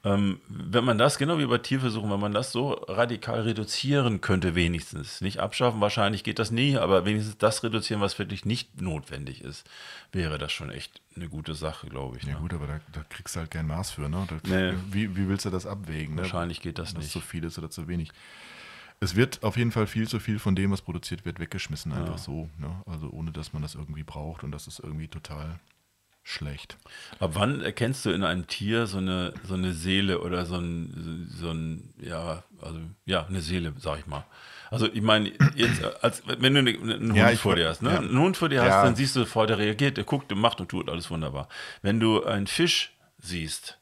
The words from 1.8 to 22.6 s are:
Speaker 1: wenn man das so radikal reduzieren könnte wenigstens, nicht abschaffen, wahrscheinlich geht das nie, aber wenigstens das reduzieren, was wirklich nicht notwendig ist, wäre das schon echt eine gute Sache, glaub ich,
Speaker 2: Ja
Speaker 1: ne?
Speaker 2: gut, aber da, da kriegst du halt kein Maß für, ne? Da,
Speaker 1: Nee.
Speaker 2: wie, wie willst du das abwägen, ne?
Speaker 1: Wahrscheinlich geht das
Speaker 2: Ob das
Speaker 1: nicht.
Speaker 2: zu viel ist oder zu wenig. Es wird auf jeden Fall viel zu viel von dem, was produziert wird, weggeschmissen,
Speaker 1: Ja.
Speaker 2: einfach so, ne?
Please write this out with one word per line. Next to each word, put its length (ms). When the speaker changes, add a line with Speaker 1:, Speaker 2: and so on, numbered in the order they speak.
Speaker 1:
wenn 100
man 120
das 200
so 180
radikal 540
reduzieren 800
könnte 320
wenigstens, 680
nicht 200
abschaffen, 420
wahrscheinlich 420
geht 140
das 120
nie, 280
aber 260
wenigstens 320
das 260
reduzieren, 380
was 180
wirklich 280
nicht 340
notwendig 640
ist, 260
wäre 280
das 140
schon 180
echt 320
eine 120
gute 260
Sache, 340
glaub 280
ich, 60
Speaker 2:
Ja 100
Speaker 1:
ne? 80
Speaker 2:
gut, 140
aber 120
da, 140
da 160
kriegst 260
du 40
halt 100
kein 160
Maß 240
für, 180
ne? 180
Da, 100
Speaker 1:
Nee. 240
Speaker 2:
wie, 260
wie 120
willst 160
du 60
das 160
abwägen, 480
ne? 80
Speaker 1:
Wahrscheinlich 400
geht 160
das 140
Speaker 2:
Ob 20
das 100
Speaker 1:
nicht. 80
Speaker 2:
zu 80
viel 240
ist 140
oder 100
zu 180
wenig. 240
Es 160
wird 260
auf 160
jeden 120
Fall 160
viel 220
zu 100
viel 200
von 180
dem, 140
was 100
produziert 460
wird, 140
weggeschmissen, 520
Speaker 1:
Ja. 60
Speaker 2:
einfach 180
so, 320
ne? 120